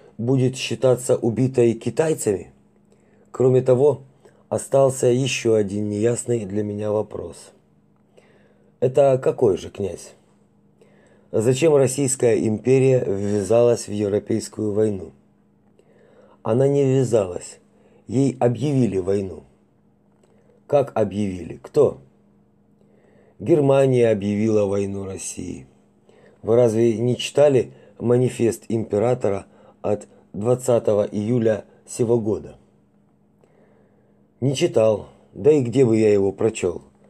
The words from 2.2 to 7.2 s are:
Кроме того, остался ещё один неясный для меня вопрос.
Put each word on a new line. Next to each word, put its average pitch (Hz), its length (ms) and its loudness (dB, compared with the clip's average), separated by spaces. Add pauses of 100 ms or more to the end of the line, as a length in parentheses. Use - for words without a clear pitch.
Кроме 127 320 2
того, 131 400 2 (480)
остался 131 580 0
ещё 123 460 0
один 104 340 0
неясный 113 580 -2
для 101 180 -4
меня 104 280 -6
вопрос. 98 600 -8 (1300)